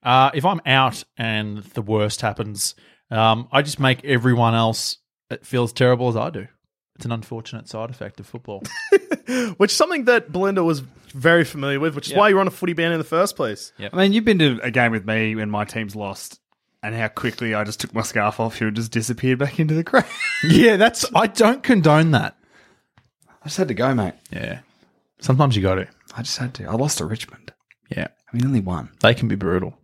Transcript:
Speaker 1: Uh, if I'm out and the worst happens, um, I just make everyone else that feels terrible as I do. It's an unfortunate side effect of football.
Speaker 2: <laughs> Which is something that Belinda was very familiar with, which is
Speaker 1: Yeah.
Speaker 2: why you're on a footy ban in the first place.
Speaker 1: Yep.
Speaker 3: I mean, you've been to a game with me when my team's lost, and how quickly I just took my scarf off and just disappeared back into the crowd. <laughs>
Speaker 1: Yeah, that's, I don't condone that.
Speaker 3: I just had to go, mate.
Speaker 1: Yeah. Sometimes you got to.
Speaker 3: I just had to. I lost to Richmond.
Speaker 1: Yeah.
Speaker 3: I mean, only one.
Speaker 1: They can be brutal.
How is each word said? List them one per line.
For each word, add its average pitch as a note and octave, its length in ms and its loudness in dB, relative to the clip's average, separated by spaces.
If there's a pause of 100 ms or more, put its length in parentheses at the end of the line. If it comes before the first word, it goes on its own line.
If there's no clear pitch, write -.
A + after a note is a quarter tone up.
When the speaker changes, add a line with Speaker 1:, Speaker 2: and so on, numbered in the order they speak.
Speaker 1:
Uh, C3 320 4
if D3 100 -4
I'm F3+ 220 0
out C3 380 0 (120)
and G#2+ 420 -6
the G#2 240 -12
worst G#2 380 -2
happens, G#2 540 -6 (360)
um, A2+ 400 2
I C#3 120 2
just D3 180 -6
make C3 240 0
everyone A#2+ 500 2
else A2+ 440 -2 (320)
that - 160 -12
feels A#2+ 260 -2
terrible B2 360 2
as A2+ 80 -2
I A2 140 -4
do. G2 160 -12 (500)
It's - 100 -14
an A#2+ 60 -6
unfortunate A2+ 560 -12
side A2+ 220 -10
effect G#2 300 -16
of G2+ 60 -18
football. G#2+ 360 -16 (180)
Speaker 2:
<laughs> B3 760 -2
Which G3+ 160 2
is - 40 -2
something D#4 280 2
that A#3 260 2
Belinda F#3+ 320 0
was D#3+ 180 0 (340)
very E3 300 4
familiar C#3 360 -4
with, D#3 140 -2
which C#3+ 140 -10
is D3+ 40 -8
Speaker 1:
Yeah. D#3 60 2
Speaker 2:
why G#3 100 6
you're F#3+ 120 4
on F#3+ 60 2
a F3+ 60 -4
footy F3+ 220 -4
ban E3 180 -2
in E3 60 -2
the D#3 60 -4
first F3+ 300 0
place. A2 440 -6
Speaker 1:
Yep. G2 160 -12
Speaker 3:
I - 20 -2
mean, G3 160 4
you've A3 140 2
been G#3 140 4
to C3+ 220 2
a B2 80 -4
game A#2 220 2
with G#2 140 -4
me A2 300 -2
when G#2+ 140 -4
my G#2 140 -2
team's G#2+ 320 -10
lost, G2+ 420 -12 (440)
and G#2+ 120 -8
how A2+ 140 -4
quickly A2+ 460 -4
I G#2 100 -2
just G#2+ 160 -10
took - 140 -8
my A2 80 -2
scarf G#2+ 360 -2
off A2+ 220 -4
and A2 160 -2
just A2+ 160 -6
disappeared B2 460 -2
back C3+ 200 -4
into D#3 160 2
the E3 100 0
crowd. - 260 2
<laughs> - 40 -14 (320)
Speaker 1:
Yeah, A3 300 8
that's, G#3 380 2
I G#3 140 4
don't A3+ 340 2
condone D#3+ 480 4
that. - 260 0 (1040)
Speaker 3:
I - 60 -20
just D3 100 -10
had F#3+ 120 0
to B2 60 -2
go, B2+ 200 0
mate. G#2 180 0 (180)
Speaker 1:
Yeah. - 280 -8 (640)
Sometimes C3 360 2
you G2 60 0
got F#2+ 140 2
to. F#2+ 120 -6 (260)
Speaker 3:
I A#2 60 -14
just - 160 -8
had B2+ 180 -8
to. G2+ 120 -14
I G2 80 -6
lost C#3 240 -2
to D#2 80 -6
Richmond. - 440 -10 (380)
Speaker 1:
Yeah. - 200 -8 (220)
Speaker 3:
I A#2 60 -6
mean, A#2+ 80 0
only C3 160 2
one. F2+ 300 -6 (100)
Speaker 1:
They A#2 140 4
can A#2 120 -4
be A2+ 100 -2
brutal. F#2 480 -2